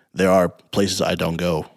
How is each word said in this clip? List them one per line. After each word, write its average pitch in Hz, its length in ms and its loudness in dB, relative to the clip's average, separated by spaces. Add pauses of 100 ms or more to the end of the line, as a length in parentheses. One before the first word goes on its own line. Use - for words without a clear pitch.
(140)
There 92 160 2
are 92 180 4
places 92 540 -4
I 82 120 -2
don't 85 220 -4
go 85 300 -2 (100)